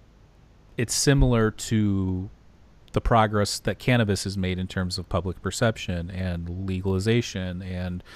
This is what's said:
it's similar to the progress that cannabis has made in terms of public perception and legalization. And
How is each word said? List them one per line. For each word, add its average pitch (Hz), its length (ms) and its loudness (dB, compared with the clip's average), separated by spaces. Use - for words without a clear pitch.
it's 120 180 -2
similar 127 560 4
to 98 800 0
the 135 80 0
progress 107 580 2
that 104 200 -4
cannabis 113 460 2
has 95 120 -4
made 92 220 0
in 92 80 -2
terms 90 320 -4
of 87 100 -10
public 90 320 -4
perception 92 720 -2
and 90 560 -4
legalization. 95 960 0
And 90 400 -6